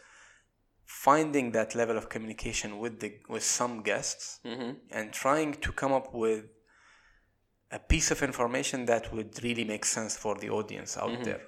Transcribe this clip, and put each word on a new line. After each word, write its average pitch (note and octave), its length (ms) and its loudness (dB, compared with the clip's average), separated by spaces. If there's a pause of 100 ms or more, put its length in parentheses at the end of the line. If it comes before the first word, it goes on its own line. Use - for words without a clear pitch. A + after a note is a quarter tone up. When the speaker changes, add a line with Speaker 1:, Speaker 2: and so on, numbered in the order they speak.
(840)
Speaker 1:
finding C#3+ 680 4
that A2 220 2
level A2+ 220 2
of - 120 -6
communication A2 720 -6
with A2+ 200 -6
the, G#2 140 -6 (160)
with A2 140 -4
some A#2+ 380 0
guests, - 640 -2
Speaker 2:
Mm-hmm. A#2+ 260 -4 (200)
Speaker 1:
and G#2+ 220 -4
trying D3 420 4
to - 160 -4
come C3+ 220 0
up C3 200 0
with A2 320 2 (1300)
a - 80 -8
piece D#3+ 320 4
of D3 100 2
information B2+ 640 0
that A#2 280 2
would A2 300 -6
really A#2 200 0
make G#2+ 220 -2
sense A2 300 0
for G#2 200 -2
the G#2 140 -6
audience G#2+ 480 -4
out A2 120 0
Speaker 2:
Mm-hmm. A#2+ 140 -4
Speaker 1:
there. G#2 240 -4